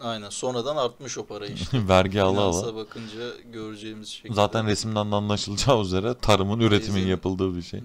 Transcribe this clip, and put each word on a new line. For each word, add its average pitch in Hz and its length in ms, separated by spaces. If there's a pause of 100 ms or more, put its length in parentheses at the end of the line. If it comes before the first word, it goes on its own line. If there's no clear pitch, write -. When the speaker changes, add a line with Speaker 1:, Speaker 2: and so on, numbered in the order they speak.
Speaker 1:
Aynen, 110 280
sonradan 127 480
artmış 127 400
o 110 80
para 104 220
işte. - 360
Speaker 2:
<laughs> 92 60
Vergi 95 320
ala 98 200
ala. 95 100
Speaker 1:
Finansa 110 240
bakınca 110 540 (240)
göreceğimiz 107 560
şekilde. - 240
Speaker 2:
Zaten 104 340
resimden 104 440
de 104 40
anlaşılacağı 104 680
üzere 95 360
tarımın, 101 420
üretimin 104 340
Speaker 1:
Teyzenin 92 180
Speaker 2:
yapıldığı 92 440
bir 87 60
şey. 98 240